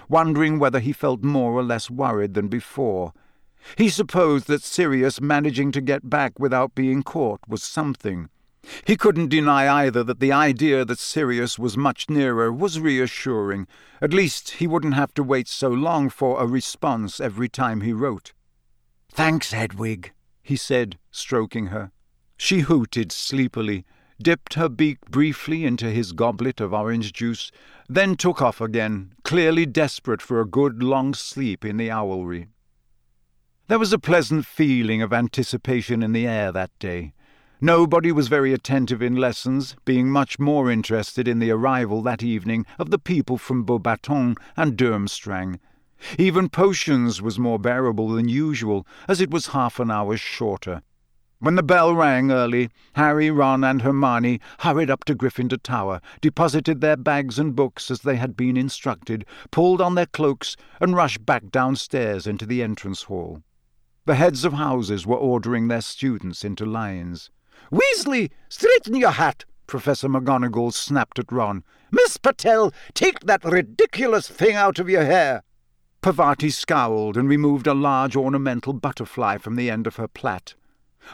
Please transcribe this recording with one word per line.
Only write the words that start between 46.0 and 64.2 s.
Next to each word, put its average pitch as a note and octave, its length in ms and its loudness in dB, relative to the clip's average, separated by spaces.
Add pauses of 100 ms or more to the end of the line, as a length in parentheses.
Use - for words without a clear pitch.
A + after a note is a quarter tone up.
Even F#3 320 2
potions C3+ 720 2
was G#2+ 160 -4
more A#2 220 0
bearable A#2 500 0
than A2+ 180 0
usual, A#2 600 -2 (200)
as F#3 140 0
it E3+ 80 0
was D#3 240 -4
half B2+ 260 0
an A#2 120 -2
hour G#2 260 -2
shorter. F#2+ 640 -6 (560)
When D#3 160 0
the F#3 80 2
bell E3+ 320 4
rang C3+ 380 4
early, A#2+ 400 2 (220)
Harry, D3+ 360 4
Ron, C3+ 340 4
and C3 200 2
Hermione B2 560 2 (220)
hurried D#3 280 2
up C3+ 140 -2
to D3+ 100 -2
Gryffindor B2+ 480 -2
Tower, G2 400 -4 (180)
deposited D#3 640 0
their D3+ 160 4
bags C3+ 400 -2
and C#3+ 180 0
books C3 360 -2
as B2 100 -4
they C3+ 140 0
had A#2+ 200 -4
been B2+ 220 0
instructed, A#2 640 -4 (280)
pulled F3+ 300 4
on F3+ 120 2
their F3 140 2
cloaks, - 500 -2 (220)
and F3+ 160 2
rushed A2+ 320 0
back A#2+ 240 0
downstairs B2+ 760 -2
into G#2+ 220 -6
the A#2+ 160 -2
entrance G2+ 400 -6
hall. E2 400 -10 (640)
The D3 100 2
heads D3 300 2